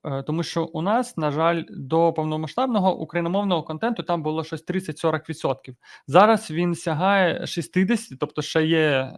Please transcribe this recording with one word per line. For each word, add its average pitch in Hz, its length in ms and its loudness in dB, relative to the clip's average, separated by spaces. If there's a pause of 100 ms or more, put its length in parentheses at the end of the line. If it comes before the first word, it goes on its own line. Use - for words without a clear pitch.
е, 139 180 -4
тому 160 200 -2
що 160 220 -4
у 160 180 -6
нас, 226 340 -2
на 156 140 0
жаль, 165 400 0
до 160 420 2
повномасштабного 175 840 0
україномовного 175 640 -2
контенту 220 400 -4
там 170 200 -2
було 156 220 -4
щось 160 180 -10
тридцять-сорок 160 680 -2
відсотків. 135 480 -6 (300)
Зараз 208 440 6
він 170 240 0
сягає 175 720 0
шістдесяти, 185 760 -2
тобто 147 220 -4
ще 160 240 0
є, 165 120 4 (400)